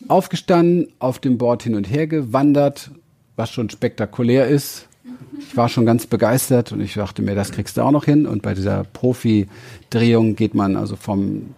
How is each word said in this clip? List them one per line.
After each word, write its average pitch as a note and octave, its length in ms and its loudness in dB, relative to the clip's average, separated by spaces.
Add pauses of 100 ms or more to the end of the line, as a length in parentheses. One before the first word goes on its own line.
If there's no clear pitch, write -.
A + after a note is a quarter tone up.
aufgestanden, F3 800 2 (120)
auf B2+ 200 -2
dem B2+ 180 0
Board A#2+ 260 0
hin A2+ 120 -2
und G2 140 -4
her D3+ 180 -2
gewandert, C#3+ 840 2 (440)
was A#2 160 -6
schon A2 180 -6
spektakulär A#2+ 760 0
ist. - 400 -2 (500)
Ich - 200 -10
war A#2+ 100 2
schon A#2 180 2
ganz A#2 220 2
begeistert A#2+ 640 0
und G#2+ 80 -6
ich G2+ 140 -6
dachte G#2 280 -6
mir, G2+ 140 -2
das G2+ 160 -2
kriegst - 240 -8
du A2+ 60 -2
auch B2+ 100 2
noch D3 140 2
hin. D3 200 4
Und A2 160 -4
bei G2+ 120 -4
dieser G2 320 -2
Profi-Drehung A2+ 1500 0
geht A2 180 0
man G2 220 0
also G#2 180 -6
vom G#2 640 -6